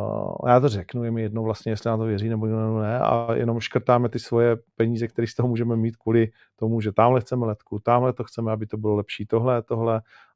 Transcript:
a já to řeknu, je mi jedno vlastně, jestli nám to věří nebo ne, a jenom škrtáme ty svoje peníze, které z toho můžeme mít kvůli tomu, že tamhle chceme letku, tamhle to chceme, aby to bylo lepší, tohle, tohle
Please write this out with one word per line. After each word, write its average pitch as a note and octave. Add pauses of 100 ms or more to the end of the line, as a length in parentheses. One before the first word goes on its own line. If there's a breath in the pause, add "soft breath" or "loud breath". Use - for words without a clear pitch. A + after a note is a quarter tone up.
(440)
a -
já B2
to C#3
řeknu, A2
je A#2
mi A2+
jedno A2
vlastně, A2
jestli A2
nám A2+
to A2+
věří G#2+
nebo A2 (340)
ne, G#2+
a A#2
jenom A#2
škrtáme A#2+
ty A#2
svoje A#2 (200)
peníze, A2+
které A#2
z -
toho B2
můžeme A#2
mít A2+
kvůli A2+ (260 soft breath)
tomu, A2+
že G#2
tamhle B2
chceme B2
letku, G#2+
tamhle A#2+
to A#2+
chceme, A2+
aby G#2+
to A2
bylo G#2+
lepší, G#2
tohle, A#2
tohle A2+ (340 soft breath)